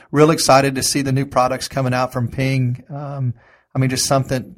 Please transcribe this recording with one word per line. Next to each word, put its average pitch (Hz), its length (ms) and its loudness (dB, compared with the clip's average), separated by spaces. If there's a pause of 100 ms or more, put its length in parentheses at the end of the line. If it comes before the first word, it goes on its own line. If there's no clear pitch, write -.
(100)
real 151 200 6
excited 139 440 4
to 127 80 -4
see - 180 -2
the 135 100 -2
new 135 140 0
products 127 440 -2
coming 127 260 -2
out 127 180 -2
from 123 160 -4
Ping. 131 640 -2
Um, 139 420 -6 (420)
I - 40 -6
mean, 131 100 2
just 127 180 -4
something, 131 520 -2